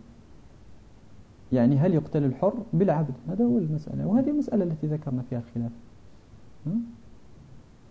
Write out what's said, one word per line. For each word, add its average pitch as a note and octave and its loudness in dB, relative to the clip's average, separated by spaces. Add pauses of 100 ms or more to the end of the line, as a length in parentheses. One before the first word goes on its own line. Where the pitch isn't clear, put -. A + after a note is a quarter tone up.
(1500)
يعني B2+ 6
هل F3 4
يقتل D3+ 0
الحر D#3 2 (200)
بالعبد؟ D#3+ 2 (160)
هذا G3 0
هو A#3+ 2
المسألة، D3+ -2
وهذه B3+ 2
المسألة B3+ 0
التي D#3+ -2
ذكرنا D3 -4
فيها A#2+ -4
الخلاف. A#2 -6 (960)
ها؟ E3 -4 (1200)